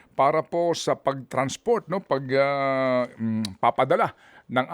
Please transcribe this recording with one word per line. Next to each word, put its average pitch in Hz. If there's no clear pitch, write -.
para 151
po 170
sa 147
pag-transport, 139
no? 185
Pag, 139
ah, 135
mm, 110
papadala 135
ng 127